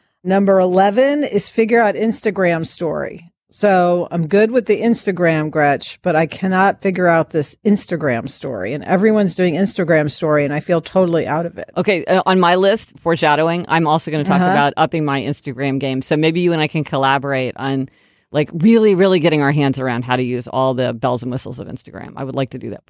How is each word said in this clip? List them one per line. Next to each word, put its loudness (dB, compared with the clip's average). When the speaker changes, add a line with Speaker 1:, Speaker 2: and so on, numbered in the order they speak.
Speaker 1:
Number 2
eleven 2
is -4
figure 2
out 2
Instagram -2
story. -8
So 2
I'm -2
good 2
with 0
the 0
Instagram, 0
Gretch, -2
but -2
I 2
cannot 0
figure 0
out 2
this -4
Instagram 0
story. -8
And -8
everyone's 2
doing 0
Instagram 0
story, 0
and -2
I -4
feel -2
totally 0
out -2
of -12
it. -12
Speaker 2:
Okay, 0
uh, 2
on 2
my 4
list, 0
foreshadowing, 0
I'm 2
also 0
gonna -2
talk 2
Speaker 1:
Uh-huh. 2
Speaker 2:
about 2
upping 0
my -2
Instagram -4
game. -4
So -2
maybe 2
you 2
and 0
I 0
can -2
collaborate -2
on, -4
like, 0
really, 4
really 4
getting 2
our 2
hands 0
around -4
how -2
to 0
use -6
all 0
the -2
bells -4
and -8
whistles -10
of -14
Instagram. -16
I -10
would -8
like -2
to -12
do -12
that. -14